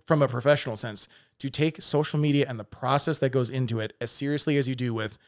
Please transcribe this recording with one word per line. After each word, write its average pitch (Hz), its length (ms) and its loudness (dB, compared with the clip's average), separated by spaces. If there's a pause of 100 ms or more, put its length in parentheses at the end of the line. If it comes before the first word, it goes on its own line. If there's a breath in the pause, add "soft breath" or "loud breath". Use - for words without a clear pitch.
from 151 160 2
a 135 60 4
professional 123 480 2
sense 104 320 -4 (320 soft breath)
to 139 100 -6
take 156 320 0
social 151 380 0
media 143 280 2
and 117 120 -10
the 107 60 -12
process 139 540 0
that 135 100 2
goes 123 200 0
into 123 300 -2
it 107 200 -6
as 120 120 -4
seriously 143 460 0
as 135 100 2
you 131 80 -4
do 123 180 -2
with 107 240 -4 (100)